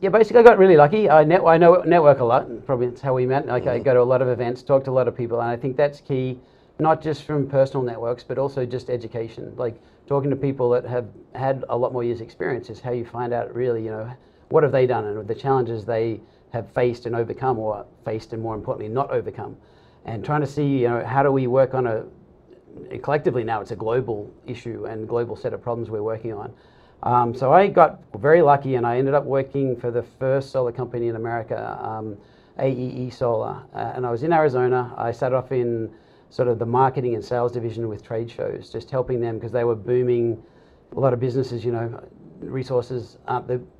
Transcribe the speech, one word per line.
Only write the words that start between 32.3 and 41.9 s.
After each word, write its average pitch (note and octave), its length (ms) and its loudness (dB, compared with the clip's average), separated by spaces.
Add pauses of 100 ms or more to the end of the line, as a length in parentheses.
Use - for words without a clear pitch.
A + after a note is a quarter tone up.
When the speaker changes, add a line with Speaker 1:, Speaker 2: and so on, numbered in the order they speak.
Speaker 1:
A C3 100 0
E B2+ 380 -6
E B2 40 -10
Solar. A2+ 520 -4 (120)
Uh, A2 200 -8
and B2+ 100 -6
I B2 60 -4
was A#2 120 -4
in E3 120 0
Arizona. B2+ 640 2
I A#2 140 -2
started B2+ 240 -2
off B2+ 140 -4
in A#2+ 400 -2 (380)
sort B2+ 200 -2
of A#2 100 0
the A#2 80 -4
marketing B2+ 480 0
and G#2 100 -6
sales A#2+ 280 -2
division A2+ 360 -6
with G#2 140 -10
trade A#2 280 -8
shows, - 400 -8
just A2+ 200 -10
helping B2+ 280 -2
them A2+ 220 -4
'cause A#2 100 -8
they A#2+ 140 0
were A#2+ 100 2
booming. A#2+ 680 0 (520)
A - 60 -6
lot C3 140 2
of A#2+ 60 -4
businesses, B2 440 -4
you B2 80 -2
know, A#2 300 -6 (380)